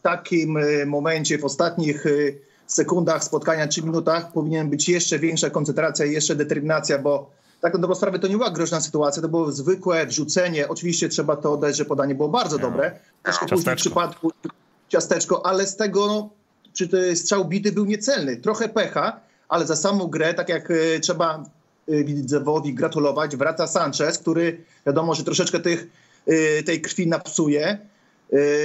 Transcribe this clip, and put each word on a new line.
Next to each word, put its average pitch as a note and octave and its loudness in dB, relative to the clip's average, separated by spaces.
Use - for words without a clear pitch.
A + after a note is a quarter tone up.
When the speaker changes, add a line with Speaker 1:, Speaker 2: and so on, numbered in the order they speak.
Speaker 1:
takim, E3+ 0
e, D3 2
momencie, D3+ 0
w D3+ -4
ostatnich, D#3 -2
e, D#3 4
sekundach E3 0
spotkania D#3 0
czy D#3+ -4
minutach E3 0
powinien D#3 -2
być D3 0
jeszcze F3 0
większa D#3+ 0
koncentracja D#3 -2
i D3 0
jeszcze D#3 0
determinacja, D3+ 0
bo C#3+ 0
tak E3+ 2
na F#3 0
dobrą F3+ 0
sprawę F#3 0
to F#3+ 0
nie G3 0
była A3+ 0
groźna E3 -2
sytuacja, D3 0
to E3 -2
było D#3+ 0
zwykłe E3 0
wrzucenie. D3+ 0
Oczywiście E3+ -2
trzeba D3+ 0
to D3+ 0
oddać, C#3+ 0
że D3+ -2
podanie C#3 0
było D3 0
bardzo E3+ 0
Speaker 2:
Ja. B2+ -4
Speaker 1:
dobre. C3 -2
Troszkę F2+ -2
później G2+ 2
w - -2
Speaker 2:
Ciasteczko. B2+ 0
Speaker 1:
przypadku - -2
ciasteczko, E3+ 0
ale F#3+ 2
z G3 -8
tego, G#3 0
czy F3+ -2
to F#3+ 2
strzał G3 0
bity G3+ 0
był G#3 2
niecelny. G#3 0
Trochę G#3+ 0
pecha, G3+ 0
ale E3 2
za D#3+ 2
samą G3 2
grę, D#3+ 0
tak F3 -2
jak, D#3+ -2
e, D#3+ 2
trzeba, D#3+ -2
e, D3 2
Widzewowi C#3+ 0
gratulować, D3 0
wraca D#3+ 0
Sanchez, D3+ 0
który E3 -2
wiadomo, D#3 2
że D3+ -4
troszeczkę E3 0
tych, E3+ -2
e, D#3 4
tej E3 0
krwi E3+ -2
napsuje. D#3+ 0
E, - 6